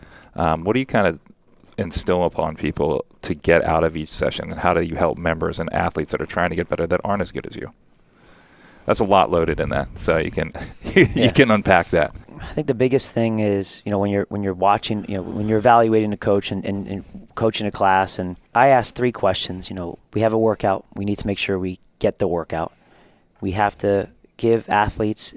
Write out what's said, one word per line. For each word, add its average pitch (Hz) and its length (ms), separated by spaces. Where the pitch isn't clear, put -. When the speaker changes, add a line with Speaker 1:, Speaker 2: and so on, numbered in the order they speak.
Speaker 1:
Um, 80 300
what 107 120
are - 20
you 131 80
kinda 92 320
instill 90 460
upon 80 320
people 76 480
to - 120
get 82 300
out 80 200
of 80 120
each 78 140
session, - 400
and 82 100
how 90 140
do 85 80
you 82 140
help 78 220
members 82 400
and 82 140
athletes 82 400
that - 80
are 80 60
trying 87 240
to 85 60
get 85 120
better 85 180
that 87 180
aren't 101 180
as 85 100
good - 140
as - 100
you? - 160
That's 104 140
a 113 40
lot 95 280
loaded 80 260
in 73 120
that, 65 180
so 82 200
you 80 120
can, 80 220
<laughs> - 240
you 185 200
Speaker 2:
Yeah. 123 180
Speaker 1:
can 127 180
unpack 98 380
that. 80 260
Speaker 2:
I - 120
think 151 140
the 139 80
biggest 127 380
thing 113 280
is, 101 440
you 104 60
know, 104 80
when 101 120
you're, 101 180
when 101 140
you're 98 120
watching, 101 540
you 98 80
know, 92 60
when 104 260
you're 110 100
evaluating 110 540
a 101 40
coach 101 360
and, 95 120
and, 98 220
and 98 180
coaching 110 320
a 104 60
class, 95 460
and 90 200
I 127 140
ask 123 260
three 123 160
questions. 92 600
You 98 60
know, 87 220
"We 104 60
have 110 140
a 113 40
workout. 107 460
We 101 100
need 104 140
to - 80
make 101 120
sure 98 200
we 92 220
get 104 200
the 98 100
workout." 80 440
We 95 120
have 101 260
to 101 300
give 113 320
athletes 107 680